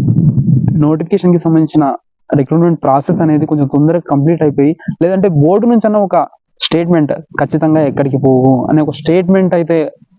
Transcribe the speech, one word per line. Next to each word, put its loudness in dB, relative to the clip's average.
నోటిఫికేషన్కి 0
సంబంధించిన 0
రిక్రూట్‌మెంట్ 0
ప్రాసెస్ 0
అనేది 0
కొంచెం -2
తొందరగా 0
కంప్లీట్ 0
అయిపోయి, 0
లేదంటే 0
బోర్డు 2
నుంచి 2
అన్న -2
ఒక 0
స్టేట్మెంట్, 0
"ఖచ్చితంగా -2
ఎక్కడికి -2
పోవు" 2
అనే 2
ఒక -4
స్టేట్మెంట్ 0
అయితే -2